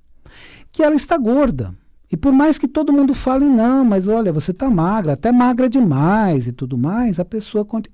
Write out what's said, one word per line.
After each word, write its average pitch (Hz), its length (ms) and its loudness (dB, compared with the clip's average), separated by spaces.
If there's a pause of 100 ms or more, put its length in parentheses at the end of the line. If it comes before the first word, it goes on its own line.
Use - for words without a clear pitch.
(720)
que - 100 -4
ela 302 140 4
está 330 240 -2
gorda. 208 560 -2 (360)
E 175 60 -4
por 175 160 2
mais 285 240 4
que 277 100 -2
todo 302 240 -2
mundo 277 220 2
fale, 262 320 0
"Não, 254 400 2
mas 196 220 0
olha, 214 260 0
você 156 180 -4
tá 262 200 -4
magra, 175 420 0
até 226 180 -2
magra 247 380 2
demais 180 800 0
e 123 40 -6
tudo 131 260 -8
mais", 185 420 -2
a 180 60 -4
pessoa 208 380 -6
conti-, 214 300 -8